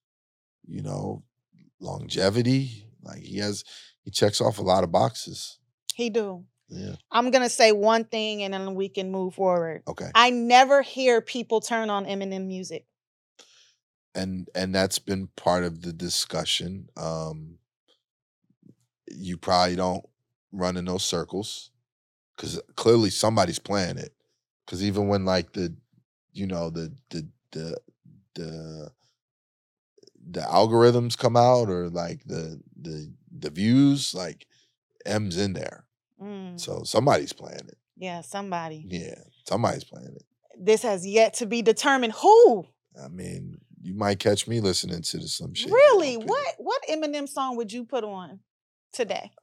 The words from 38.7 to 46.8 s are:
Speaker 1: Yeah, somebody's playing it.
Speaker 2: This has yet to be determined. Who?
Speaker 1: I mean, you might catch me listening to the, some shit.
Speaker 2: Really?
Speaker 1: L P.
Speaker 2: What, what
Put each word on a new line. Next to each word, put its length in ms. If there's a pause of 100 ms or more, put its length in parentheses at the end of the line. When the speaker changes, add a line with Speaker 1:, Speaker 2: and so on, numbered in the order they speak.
Speaker 1:
Yeah, 280 (300)
somebody's 380
playing 320
it. 80 (340)
Speaker 2:
This 260
has 220
yet 300
to 100
be 160
determined. 520
Who? 520 (340)
Speaker 1:
I 100
mean, 500 (220)
you 120
might 260
catch 280
me 140
listening 400
to 160
the, 100
some 260
shit. 200
Speaker 2:
Really? 420
Speaker 1:
L 60
P. 40
Speaker 2:
What, 340
what 300